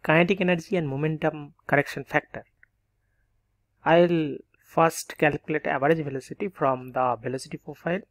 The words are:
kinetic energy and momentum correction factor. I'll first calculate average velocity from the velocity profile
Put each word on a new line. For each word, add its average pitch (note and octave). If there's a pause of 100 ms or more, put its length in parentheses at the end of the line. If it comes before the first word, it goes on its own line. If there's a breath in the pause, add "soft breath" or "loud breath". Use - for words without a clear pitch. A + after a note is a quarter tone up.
kinetic F3
energy F3+
and D#3+
momentum D3+ (120)
correction C#3+
factor. - (1400)
I'll E3 (260)
first -
calculate D3+
average D3+
velocity C3+
from B2+
the B2+
velocity C3
profile E3+ (100)